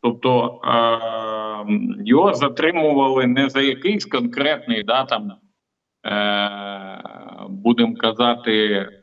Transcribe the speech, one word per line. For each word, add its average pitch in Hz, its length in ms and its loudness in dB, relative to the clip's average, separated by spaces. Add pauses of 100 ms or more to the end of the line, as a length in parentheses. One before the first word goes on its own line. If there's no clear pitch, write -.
Тобто, 120 600 0
е, 110 1000 0 (380)
його 156 300 6
затримували 139 920 2
не 131 220 2
за 135 120 0
якийсь 139 440 0
конкретний, 123 760 -2
да, 120 220 0
там, 104 280 -4 (760)
е, 101 960 -4 (460)
будемо 117 460 0
казати 110 920 0 (140)